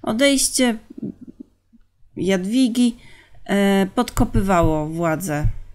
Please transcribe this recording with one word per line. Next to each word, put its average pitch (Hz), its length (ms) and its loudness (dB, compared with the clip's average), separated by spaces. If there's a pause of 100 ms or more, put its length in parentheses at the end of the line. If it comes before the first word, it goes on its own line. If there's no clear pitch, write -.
Odejście 254 760 0 (1400)
Jadwigi, 233 800 0 (480)
e, 196 500 2
podkopywało 185 920 2
władzę 160 600 -2 (280)